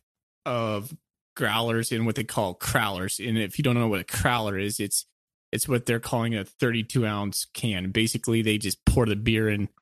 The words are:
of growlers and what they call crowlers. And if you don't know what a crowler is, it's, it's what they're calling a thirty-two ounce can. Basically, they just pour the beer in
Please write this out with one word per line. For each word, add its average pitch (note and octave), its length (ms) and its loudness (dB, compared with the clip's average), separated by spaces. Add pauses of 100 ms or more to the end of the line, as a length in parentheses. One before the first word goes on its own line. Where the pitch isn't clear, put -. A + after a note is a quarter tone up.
(460)
of A#2 500 -4 (400)
growlers A2+ 540 0
and A#2 160 2
what A2 80 2
they - 80 -2
call G#2 320 -2
crowlers. G2 720 -2
And A2+ 100 0
if G#2 220 -2
you D3 60 0
don't B2+ 100 4
know A#2+ 140 2
what G2+ 120 0
a F2 40 -6
crowler A2 580 0
is, G#2 160 -4
it's, - 260 -2 (480)
it's A#2 160 -2
what B2 160 0
they're A#2 140 0
calling A#2 380 -2
a G2 80 -2
thirty-two A#2 600 0
ounce G#2 480 -2
can. F#2+ 380 -2
Basically, A2+ 500 2
they G#2+ 160 2
just G#2+ 280 -4
pour - 200 6
the G#2+ 120 2
beer A2 320 2
in G#2 200 -2 (140)